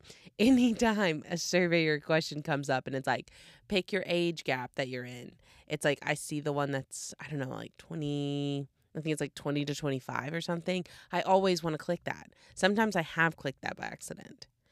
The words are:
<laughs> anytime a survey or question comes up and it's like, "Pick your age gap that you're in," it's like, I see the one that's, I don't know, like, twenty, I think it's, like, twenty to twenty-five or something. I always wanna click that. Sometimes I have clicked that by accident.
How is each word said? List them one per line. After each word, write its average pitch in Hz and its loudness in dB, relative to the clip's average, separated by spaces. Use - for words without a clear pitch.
<laughs> - -12
anytime 220 4
a 175 -2
survey 170 2
or 151 2
question 156 0
comes 143 -2
up 131 0
and 131 -6
it's 135 -4
like, 123 0
"Pick 185 0
your 190 -2
age 170 0
gap 127 -2
that 135 -2
you're 123 -8
in," 123 -14
it's - -4
like, 147 2
I 151 0
see 151 -6
the 147 -2
one 143 0
that's, - -6
I - -14
don't 147 -4
know, 131 -4
like, 113 -10
twenty, 143 -4
I 160 -6
think 156 -2
it's, 147 -4
like, 143 -6
twenty 143 -2
to 143 -4
twenty-five 135 -4
or 170 -4
something. 175 -4
I 175 0
always 190 4
wanna 156 0
click - -4
that. - -10
Sometimes 208 4
I 170 2
have 165 2
clicked - -8
that - -6
by - -10
accident. - -14